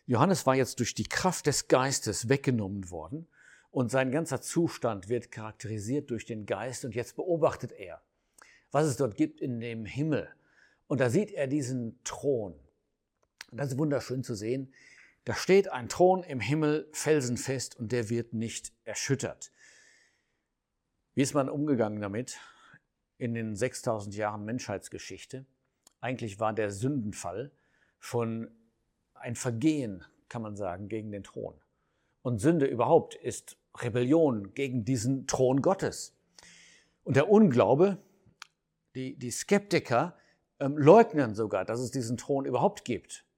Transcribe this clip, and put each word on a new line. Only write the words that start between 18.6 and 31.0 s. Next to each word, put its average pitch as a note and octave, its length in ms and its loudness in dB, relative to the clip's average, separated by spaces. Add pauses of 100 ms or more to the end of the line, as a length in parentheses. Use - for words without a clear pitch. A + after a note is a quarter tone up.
erschüttert. - 680 -4 (1600)
Wie B2+ 80 2
ist C#3 120 0
man C#3+ 140 2
umgegangen A#2 540 0
damit G#2 380 -6 (800)
in A#2 160 -4
den A2+ 220 -6
sechstausend G#2 600 -4
Jahren G#2 280 -4
Menschheitsgeschichte? A2 1040 -8 (560)
Eigentlich A2+ 400 -6
war A2 100 0
der G#2 200 -2
Sündenfall G#2 800 -6 (460)
schon A2+ 520 -4 (640)
ein B2 220 -10
Vergehen, A#2+ 680 -2 (240)
kann A#2+ 140 -8
man G#2 160 -10
sagen, F#2+ 320 -6
gegen G#2+ 200 -6